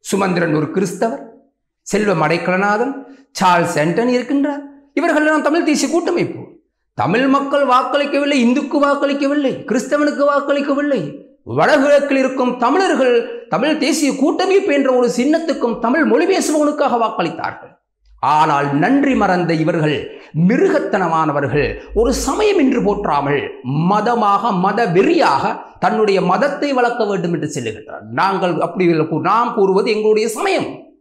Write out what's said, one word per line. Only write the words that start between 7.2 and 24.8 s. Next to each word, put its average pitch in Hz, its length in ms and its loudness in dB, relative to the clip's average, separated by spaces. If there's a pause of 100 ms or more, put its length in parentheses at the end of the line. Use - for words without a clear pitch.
மக்கள் 277 380 0
வாக்களிக்கவில்லை, 285 760 0
இந்துக்கு 269 400 0
வாக்களிக்கவில்லை, 277 720 0 (120)
கிறிஸ்தவனுக்கு 285 600 0
வாக்களிக்கவில்லை, 285 760 0 (500)
வடகிழக்கில் 277 720 4
இருக்கும் 247 360 0
தமிழர்கள் 269 560 2 (340)
தமிழ் 294 300 0
தேசிய 277 380 0
கூட்டமைப்பு 370 580 2
என்ற 269 180 2
ஒரு 247 180 4
சின்னத்துக்கும் 285 720 0
தமிழ் 262 260 2
மொழி 269 200 2
பேசுபவனுக்காக 294 720 0
வாக்களித்தார்கள். - 720 -4 (500)
ஆனால் 147 440 2 (100)
நன்றி 262 380 2
மறந்த 180 400 0
இவர்கள் 156 400 0 (460)
மிருகத்தனமானவர்கள். 160 1300 0 (280)
ஒரு 240 220 2
சமயம் 392 440 0
என்று 262 220 2
போற்றாமல் 143 580 0 (440)
மதமாக, 208 720 0
மத 202 320 0